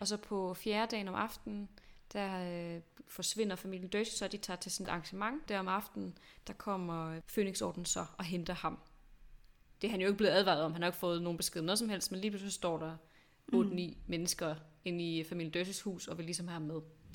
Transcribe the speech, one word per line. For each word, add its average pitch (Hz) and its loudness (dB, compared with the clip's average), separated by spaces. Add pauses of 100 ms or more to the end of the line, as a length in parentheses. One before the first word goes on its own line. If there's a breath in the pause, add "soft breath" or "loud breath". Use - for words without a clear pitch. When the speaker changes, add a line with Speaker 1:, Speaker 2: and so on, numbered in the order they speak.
Speaker 1:
Og 196 -2
så 208 2
på 190 -2
fjerde 214 2
dagen 202 -2
om 185 -4
aftenen, 208 -2 (440 soft breath)
der, 180 -2
øh, 165 -8 (280)
forsvinder 202 0
familien 185 -6
Dursley, 214 2
så 196 0
de 202 -4
tager 185 -4
til 180 -6
sådan 196 -2
et 202 0
arrangement. 208 -2
Der 202 0
om 185 0
aftenen, 190 -2 (280 soft breath)
der 202 -8
kommer 170 -2
Fønixorden 190 0
så 175 2 (140)
og 196 -4
henter 175 -2
ham. - -2 (1040)
Det 196 2
er - 0
han 196 0
jo 185 4
ikke 202 6
blevet 202 8
advaret 185 8
om. 165 2
Han 170 -2
har 175 4
ikke 180 0
fået 175 2
nogen 175 0
besked - 0
om 160 0
noget 190 4
som 233 2
helst, 202 0
men 185 -4
lige 214 0
pludselig 196 -4
står 165 0
der 160 -4 (560 soft breath)
otte, 208 8
Speaker 2:
Mm. 180 0
Speaker 1:
ni 180 -2
mennesker 170 0 (300)
inde 170 0
i 160 0
familien 165 -2
Dursleys 180 0
hus 185 -4
og 165 -4
vil 165 -4
ligesom 175 -2
have 175 -4
ham 165 -4
med. 156 -2 (340)